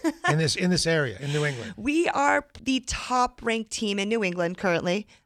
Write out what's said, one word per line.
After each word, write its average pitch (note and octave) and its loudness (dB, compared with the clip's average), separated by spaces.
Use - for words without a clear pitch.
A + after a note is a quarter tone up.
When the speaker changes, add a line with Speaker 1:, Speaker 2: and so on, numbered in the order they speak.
Speaker 1:
<laughs> D#4 -2
Speaker 2:
in D#3+ 2
this, D#3+ 2
in F3+ 2
this F3 2
area, D3 2
in C#3+ -4
New D3 0
England. D3 -6
Speaker 1:
We D4 0
are C#4+ 2
the C4 0
top B3 -2
ranked A3+ -2
team G3+ -2
in G3 0
New A3+ 2
England F3 -2
currently. F3+ 0